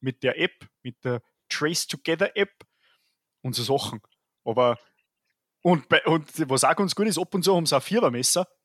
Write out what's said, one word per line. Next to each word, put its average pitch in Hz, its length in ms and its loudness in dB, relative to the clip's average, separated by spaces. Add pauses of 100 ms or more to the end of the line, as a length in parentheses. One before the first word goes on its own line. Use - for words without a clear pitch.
mit 131 220 -6
der 127 180 0
App, - 260 -4 (160)
mit 123 220 -14
der 123 180 -4 (260)
Trace 160 380 -2
Together 165 500 -2
App 202 160 0 (920)
und 127 120 -6
so 120 80 -4
Sachen. 113 380 -2 (440)
Aber, 120 340 2 (840)
und 175 260 2
bei, 160 180 4
und 156 200 2 (240)
was 135 140 0
auch 135 120 4
ganz 196 180 0
gut 208 120 0
ist, 196 120 -2
ab 185 160 -6
und 185 80 -2
zu 190 140 4
haben 170 100 2
sie 143 80 0
ein 135 80 4
Fiebermesser, 170 640 0 (180)